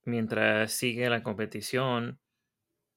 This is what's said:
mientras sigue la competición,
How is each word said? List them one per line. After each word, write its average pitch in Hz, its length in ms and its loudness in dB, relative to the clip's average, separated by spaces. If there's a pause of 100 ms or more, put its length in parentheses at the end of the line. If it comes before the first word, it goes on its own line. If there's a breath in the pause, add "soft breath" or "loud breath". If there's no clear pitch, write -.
mientras 110 680 2
sigue 123 380 0
la 117 120 0
competición, 120 960 -2 (760)